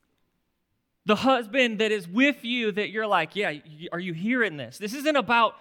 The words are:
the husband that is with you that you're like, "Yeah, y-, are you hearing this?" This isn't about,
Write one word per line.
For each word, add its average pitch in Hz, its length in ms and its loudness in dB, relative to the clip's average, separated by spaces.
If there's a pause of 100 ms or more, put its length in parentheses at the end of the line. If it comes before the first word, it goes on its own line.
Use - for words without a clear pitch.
(1080)
the 208 100 4
husband 240 640 2
that 220 120 2
is 202 160 -2
with 269 380 2
you 233 260 -2
that 196 200 -4
you're 220 160 -4
like, 175 280 2
"Yeah, 190 160 -2
y-, 151 420 -12
are 170 60 -6
you 180 140 -6
hearing 196 460 -2
this?" 123 180 -12
This 202 160 -8
isn't 294 240 0
about, 233 440 2